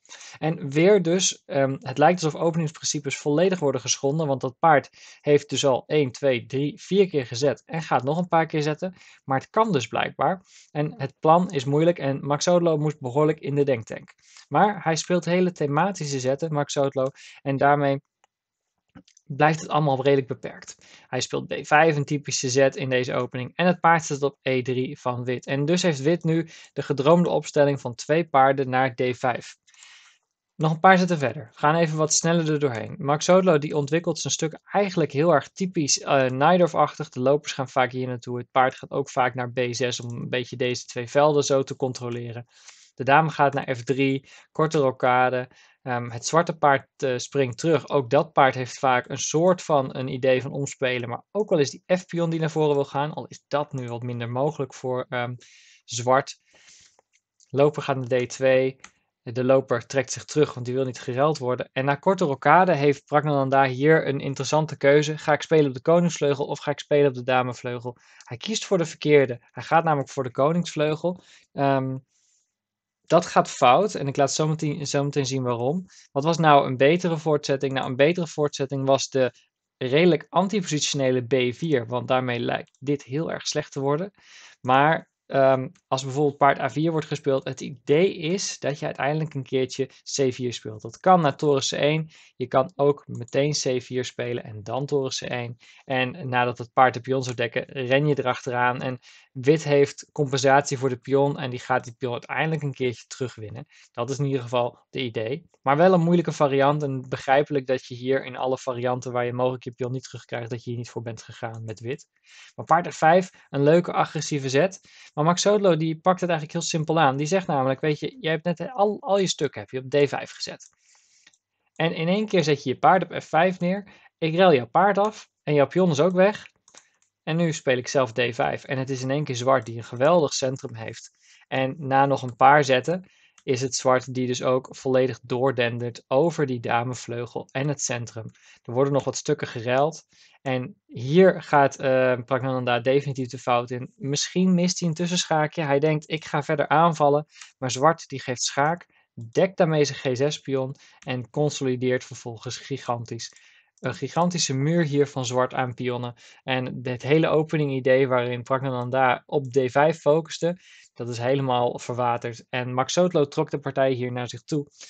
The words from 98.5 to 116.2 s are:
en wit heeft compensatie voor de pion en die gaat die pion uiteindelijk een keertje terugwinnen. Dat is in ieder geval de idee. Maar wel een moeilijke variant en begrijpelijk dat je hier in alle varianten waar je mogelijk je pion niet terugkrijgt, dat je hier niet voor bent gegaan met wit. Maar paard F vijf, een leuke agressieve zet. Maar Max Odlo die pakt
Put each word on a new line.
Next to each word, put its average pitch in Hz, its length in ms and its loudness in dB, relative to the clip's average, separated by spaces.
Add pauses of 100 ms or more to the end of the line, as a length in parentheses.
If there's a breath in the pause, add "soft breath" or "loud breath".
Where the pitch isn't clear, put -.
en 127 180 -8 (320 soft breath)
wit 147 320 2
heeft 143 480 2
compensatie 135 640 2
voor 131 120 -2
de 123 80 -6
pion 139 420 0
en 135 100 -8
die 123 100 -10
gaat 123 240 -2
die 120 140 -16
pion 123 140 -6
uiteindelijk 143 500 -4
een 139 120 -6
keertje 123 340 -6
terugwinnen. 113 580 -12 (260 soft breath)
Dat 120 180 -6
is 131 100 -6
in 143 60 0
ieder 135 160 -2
geval 120 380 -4 (100)
de 135 120 -8
idee. 120 480 -8 (120)
Maar 139 160 2
wel 185 160 6
een 170 100 4
moeilijke 170 280 2
variant 147 520 2
en 131 260 -6
begrijpelijk 135 580 0
dat 131 180 -2
je 127 100 -14
hier 127 300 -2
in 127 100 -14
alle 131 220 -4
varianten 123 540 -4
waar 123 140 -2
je 120 80 -4
mogelijk 127 300 -2
je 123 80 -12
pion 123 200 -6
niet 131 120 -8
terugkrijgt, 117 460 -12
dat 120 140 -10
je 127 60 -12
hier 120 100 -6
niet 117 100 -12
voor 120 120 -10
bent 113 200 -12
gegaan 113 420 -12
met 110 160 -12
wit. 123 280 -10 (480 loud breath)
Maar 117 100 -12
paard 170 280 0
F - 40 -14
vijf, 180 320 4 (200 soft breath)
een 143 140 -2
leuke 170 300 4
agressieve 147 560 -2
zet. 160 300 2 (340 loud breath)
Maar 151 120 0
Max 175 200 2
Odlo 196 320 4
die 160 220 -4
pakt 180 220 0